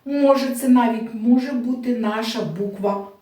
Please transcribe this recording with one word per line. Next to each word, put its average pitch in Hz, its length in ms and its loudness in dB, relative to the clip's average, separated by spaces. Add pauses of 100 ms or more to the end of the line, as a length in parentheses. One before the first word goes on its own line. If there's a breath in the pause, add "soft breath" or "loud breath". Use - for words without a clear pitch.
Може, 269 500 2
це 269 140 -4
навіть 233 440 2
може 247 380 2
бути 247 440 -4
наша 220 460 -4
буква 196 680 -4 (140)